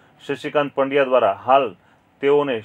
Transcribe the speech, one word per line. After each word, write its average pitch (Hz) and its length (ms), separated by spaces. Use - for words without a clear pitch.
શશિકાંત 143 520
પંડ્યા 139 300
દ્વારા 120 280
હાલ 131 220
તેઓને 143 420